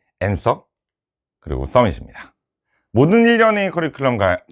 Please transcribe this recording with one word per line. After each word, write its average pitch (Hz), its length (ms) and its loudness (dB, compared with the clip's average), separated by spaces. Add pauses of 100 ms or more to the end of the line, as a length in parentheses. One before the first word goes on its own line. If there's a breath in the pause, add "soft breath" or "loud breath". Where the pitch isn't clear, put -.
(220)
앤서, 101 440 -4 (760)
그리고 69 280 -8
서밋입니다. - 680 -2 (580)
모든 180 340 4
일 233 120 4
년의 214 340 0
커리큘럼 139 460 -4
가-, 92 220 0 (120)